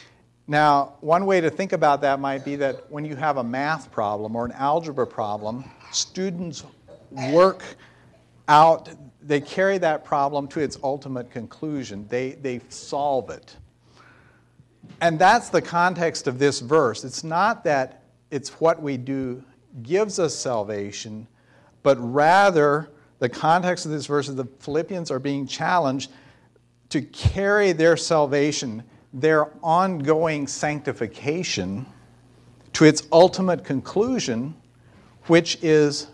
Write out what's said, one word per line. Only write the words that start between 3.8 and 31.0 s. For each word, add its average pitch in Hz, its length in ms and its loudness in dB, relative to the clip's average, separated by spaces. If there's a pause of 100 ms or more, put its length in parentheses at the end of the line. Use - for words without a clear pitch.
problem 107 440 -4
or 117 100 -4
an 120 80 -10
algebra 143 520 -2
problem, 107 600 -8 (260)
students 180 720 -8 (480)
work 160 520 2 (840)
out, 156 420 6 (320)
they 147 200 0
carry 190 360 0
that 156 280 -2
problem 143 420 -2
to 160 140 -6
its 135 200 -6
ultimate 135 480 -6
conclusion. 113 760 -10
They, 127 240 -4
they 135 380 -8
solve 143 600 -4
it. - 280 -18 (1400)
And 165 180 2
that's 220 300 4
the 165 120 2
context 170 680 -2
of 123 120 -4
this 139 220 2
verse. 123 420 0
It's 131 220 -12
not 185 400 -2
that 135 380 -2 (280)
it's 139 300 -8
what 165 200 2
we 143 140 -6
do 131 480 -8 (400)
gives 190 340 -2
us 165 160 -2
salvation, 107 920 -8 (560)
but 139 160 4
rather 151 880 4 (300)
the 123 100 -2
context 175 560 0
of 156 60 -6
this 147 140 -6
verse 143 240 -2
is 135 60 -8
the 127 120 -6 (120)
Philippians 165 520 -6
are 135 80 -4
being 139 260 -4
challenged 156 640 -2 (800)
to 147 120 -2
carry 196 720 0
their 160 220 6
salvation, 143 840 0 (320)
their 151 380 2 (100)
ongoing 160 840 0
sanctification, 135 1400 -6 (880)